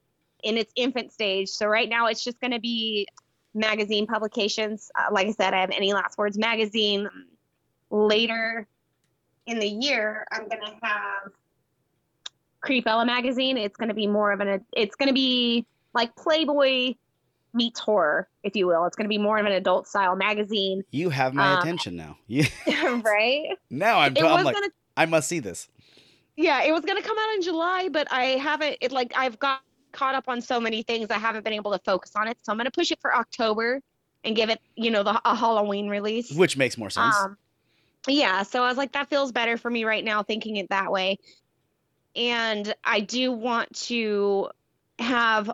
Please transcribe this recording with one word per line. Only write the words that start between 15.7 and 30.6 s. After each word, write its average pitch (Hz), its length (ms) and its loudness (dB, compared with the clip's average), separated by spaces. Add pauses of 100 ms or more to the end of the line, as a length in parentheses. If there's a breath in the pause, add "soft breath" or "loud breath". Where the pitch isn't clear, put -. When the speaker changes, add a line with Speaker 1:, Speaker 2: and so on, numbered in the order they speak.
Speaker 1:
like 233 220 -2
Playboy 277 760 2 (600)
meets 233 280 -2
horror, 170 480 2 (140)
if 202 120 -4
you 180 120 2
will. 170 180 2
It's 175 100 -4
gonna 208 140 -4
be 214 80 0
more 208 200 2
of 208 80 2
an 208 60 2
adult 185 340 2
style 190 300 0
magazine. 196 760 -2
Speaker 2:
You 165 180 -2
have 131 240 0
my - 200 4
Speaker 1:
Um, 185 60 2
Speaker 2:
attention 165 380 -4
now. 78 240 -14
<laughs> - 60 -20
You 135 180 2 (200)
Speaker 1:
<laughs> 285 380 0
Right? 240 540 2 (120)
Speaker 2:
Now 196 300 2
I'm, 139 160 4
Speaker 1:
It - 80 4
Speaker 2:
I'm 160 80 6
Speaker 1:
was 349 140 6
Speaker 2:
like, - 100 2
Speaker 1:
gonna 403 140 0 (260)
Speaker 2:
"I 156 120 4
must 160 200 2
see 175 120 -2
this." 95 280 -10 (720 soft breath)
Speaker 1:
Yeah, 302 260 2
it 302 80 4
was 311 140 2
gonna 392 160 -2
come 427 180 -4
out 440 160 -2
in 392 60 -2
July, 359 480 -2
but 294 200 -2
I 254 140 0 (140)
haven't, 294 420 -2
it, 254 140 -4
like, 254 240 -2
I've 262 220 -2
got 269 200 0 (320)
caught 269 240 -2
up 262 140 -4
on 240 100 -2
so 240 220 -2